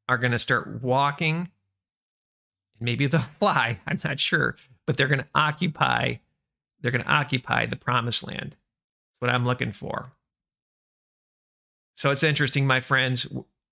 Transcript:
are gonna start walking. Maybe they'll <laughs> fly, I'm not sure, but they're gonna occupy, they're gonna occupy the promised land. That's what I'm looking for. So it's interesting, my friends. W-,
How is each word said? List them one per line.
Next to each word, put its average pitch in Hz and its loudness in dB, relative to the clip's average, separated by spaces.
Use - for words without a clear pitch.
are 123 2
gonna 120 2
start 113 -2
walking. 143 0
Maybe 120 0
they'll 156 4
<laughs> - -8
fly, 135 2
I'm 143 -2
not 156 -4
sure, - 0
but - 0
they're 131 2
gonna 135 0
occupy, 139 0
they're 120 -2
gonna 127 -2
occupy 123 0
the 113 -6
promised 120 -2
land. - -10
That's - -16
what 120 0
I'm 123 2
looking 123 -2
for. - -8
So 143 0
it's 143 0
interesting, 147 2
my 131 4
friends. 127 0
W-, 127 -10